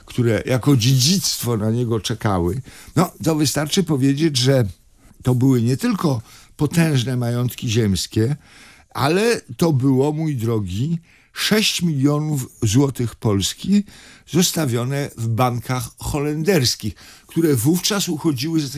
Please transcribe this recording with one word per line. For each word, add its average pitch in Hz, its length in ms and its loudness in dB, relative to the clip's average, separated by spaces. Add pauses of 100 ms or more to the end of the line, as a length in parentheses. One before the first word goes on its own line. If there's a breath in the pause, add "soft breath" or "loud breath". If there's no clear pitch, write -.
które 117 400 0
jako 127 320 2
dziedzictwo 127 800 0
na 107 140 0
niego 117 280 -2
czekały. 101 600 -2 (340 loud breath)
No, 170 160 2 (120)
to 160 120 2
wystarczy 151 480 0
powiedzieć, 139 540 0
że 127 280 4 (580 soft breath)
to 123 120 2
były 123 260 4
nie 123 160 0
tylko 175 440 -2 (360 loud breath)
potężne 139 600 0
majątki 120 520 -4
ziemskie, 110 680 0 (540 loud breath)
ale 180 520 0 (160)
to 165 160 2
było, 135 380 2
mój 156 240 -4
drogi, 113 600 -2 (360 soft breath)
sześć - 480 0
milionów 147 680 0 (140)
złotych 120 520 0
Polski 123 680 0 (480 loud breath)
zostawione 139 840 0
w 117 100 -4
bankach 123 600 -2 (100)
holenderskich, 151 920 0 (340 loud breath)
które 160 280 2
wówczas 180 540 0
uchodziły 156 520 -2
za 135 160 -6